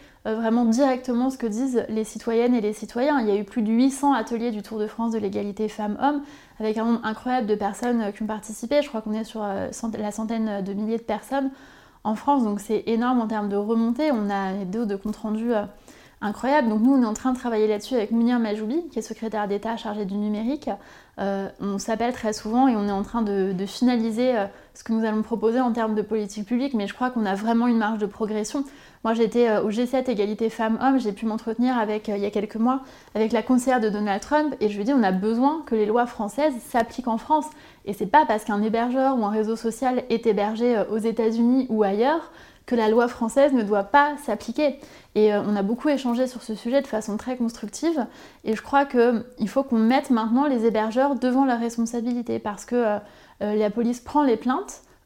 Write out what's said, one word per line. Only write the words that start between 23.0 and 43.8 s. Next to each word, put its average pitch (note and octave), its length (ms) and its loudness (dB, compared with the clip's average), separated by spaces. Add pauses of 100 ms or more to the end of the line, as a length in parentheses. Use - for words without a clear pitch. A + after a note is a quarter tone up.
train A#3+ 180 -4
de, G3 320 0
de F#3+ 140 -4
finaliser, A#3+ 680 2
euh, G3+ 120 0 (280)
ce - 80 -20
que A3+ 120 -4
nous A3 100 0
allons G#3+ 160 0
proposer A3+ 400 0
en A#3+ 120 2
termes A3 220 0
de G#3+ 60 0
politique G#3 460 -4
publique, B3+ 260 -2
mais G3+ 140 0
je F#3+ 80 -8
crois B3+ 160 -2
qu'on A3+ 160 -2
a F#3+ 80 0
vraiment A3+ 320 2
une A#3+ 100 4
marge A3 220 0
de G#3 80 -2
progression. G#3+ 580 -4 (380)
Moi, A3+ 120 0
j'étais, A#3 340 4
euh, G#3+ 140 2
au G#3+ 80 0
G A#3 160 0
sept C4 240 -2
égalité G#3+ 400 0
femmes-hommes, A3+ 500 2
j'ai G#3 120 -2
pu G3+ 140 -6
m'entretenir A#3 500 0
avec, G#3+ 320 -2
euh, G#3 80 -2
il G3+ 60 -2
y G3+ 40 0
a G#3 40 -2
quelques G#3+ 260 -2
mois, B3+ 260 2 (320)
avec A3 180 0
la A3 100 2
conseillère B3+ 380 4
de A3 80 2
Donald G#3 340 -2
Trump, D4+ 380 2
et G#3+ 80 2
je G#3 60 -4
lui G#3 80 -4
ai - 20 -2
dit, B3+ 100 2
on B3+ 80 6
a F#3+ 100 4
besoin A#3 540 2
que - 80 -4
les G#3+ 120 2
lois A#3+ 200 2
françaises B3 480 -2 (140)
s'appliquent A#3 400 -2
en A3+ 100 0
France. D4+ 280 0 (400)
Et G3 80 -4
c'est G3 120 -4
pas D4 200 6
parce G#3+ 180 0
qu'un G#3 180 0
hébergeur B3 560 2
ou A3 60 2
un G3+ 60 0
réseau G#3+ 260 0
social A#3+ 540 -2
est A#3 160 0
hébergé, A3 500 2
euh, G3 140 2
aux G#3+ 80 -2
États-Unis A3+ 720 2
ou G#3+ 120 2
ailleurs A#3 480 2 (360)
que B3 100 0
la A3 120 2
loi A#3+ 200 4
française C4+ 440 2
ne A#3+ 100 4
doit G3+ 200 2